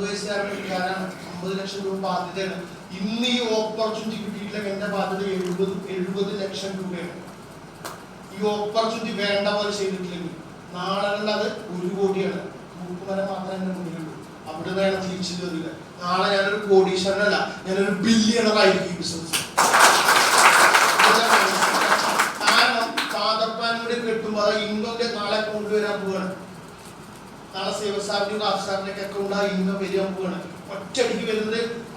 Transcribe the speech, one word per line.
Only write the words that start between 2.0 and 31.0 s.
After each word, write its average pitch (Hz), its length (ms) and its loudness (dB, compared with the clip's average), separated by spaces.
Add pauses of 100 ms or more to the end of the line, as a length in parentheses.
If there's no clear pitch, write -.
ബാധ്യതയാണ്. 185 520 -4 (420)
ഇന്ന് 226 360 0
ഈ 247 40 0 (180)
ഓപ്പർച്യൂണിറ്റി 220 680 -2
കിട്ടിയിട്ടില്ലെങ്കിൽ 202 520 -6
എന്റെ 196 200 -4
ബാധ്യത 190 260 0 (140)
എഴുപത്, 180 380 0 (220)
എഴുപത് 190 360 -2 (120)
ലക്ഷം 190 360 -6
രൂപയാണ്. 175 360 -6 (1160)
ഈ 190 40 -12 (160)
ഓപ്പർച്യൂണിറ്റി 220 600 0 (100)
വേണ്ട 202 240 2 (100)
പോലെ 202 220 0
ചെയ്തിട്ടില്ലെങ്കിൽ 180 540 -4 (440)
നാളെ 196 320 0 (260)
അത് 208 120 0 (280)
ഒരു 180 220 -4
കോടിയാണ്. 190 440 0 (360)
തൂക്കുമരം 190 540 -4
മാത്രമേ 190 280 -6
എന്റെ 185 180 -2
മുന്നിലുള്ളൂ, 160 360 -8 (360)
അവിടെ 160 300 -6
വേണം 196 260 4
തിരിച്ചു 180 340 -4
കയറില്ല. 160 300 -6 (320)
നാളെ 196 340 2
ഞാനൊരു 202 240 2 (120)
കോടീശ്വരനല്ല, 190 640 6 (300)
ഞാനൊരു 196 260 2 (120)
ബില്യണർ 220 580 6
ആയിരിക്കും 190 320 6
ഈ - 60 -8
ബിസിനസ്. - 320 -4 (3000)
കാരണം 226 480 4 (240)
ഫാദർ 220 360 0 (100)
പ്ലാൻ 233 140 0 (100)
കൂടി 233 120 -2 (140)
കിട്ടുമ്പോ 214 380 0
അത് 214 180 4
ഇൻകം 226 540 -2
നാളെ 208 200 0 (140)
കൊണ്ടുവരാൻ 208 500 0
പോവാണ്. 185 300 -2 (1200)
നാളെ 196 240 -4
സേവ 202 300 -2
സാറിന്റെയും 208 380 0
റാഫ് 196 200 0
സാറിന്റെ 196 280 -2
ഒക്കെ 196 120 -6
അക്കൗണ്ട് 196 320 -4
ആ 202 40 2 (120)
ഇൻകം 185 300 0
വരാൻ 190 340 0
പോവാണ്. 180 220 -4 (340)
ഒറ്റയടിക്ക് - 560 -2